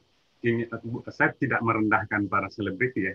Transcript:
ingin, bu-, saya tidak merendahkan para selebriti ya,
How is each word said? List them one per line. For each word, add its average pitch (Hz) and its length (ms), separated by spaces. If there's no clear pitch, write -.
ingin, 117 220
bu-, 120 260
saya 156 260
tidak 120 220
merendahkan 107 720
para 95 160
selebriti 101 560
ya, 92 120